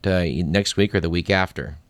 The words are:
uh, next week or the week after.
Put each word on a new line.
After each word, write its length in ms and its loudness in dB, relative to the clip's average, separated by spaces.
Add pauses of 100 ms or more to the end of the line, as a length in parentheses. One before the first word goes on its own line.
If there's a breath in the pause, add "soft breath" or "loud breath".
uh, 180 2 (220)
next 320 0
week 160 2
or 60 0
the 100 -2
week 180 -2
after. 480 -2 (140)